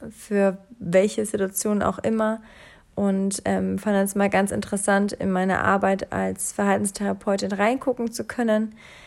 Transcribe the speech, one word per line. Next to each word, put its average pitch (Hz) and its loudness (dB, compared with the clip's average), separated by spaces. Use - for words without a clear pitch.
für 196 0
welche 202 2
Situation 202 -2
auch - 0
immer. 220 0
Und, 196 0
ähm, 190 0
fand 202 0
es 202 0
mal 202 2
ganz 196 2
interessant, 202 0
in 190 -2
meine 185 0
Arbeit 196 0
als 190 -4
Verhaltenstherapeutin 202 -2
reingucken 233 -2
zu 220 -8
können. 220 0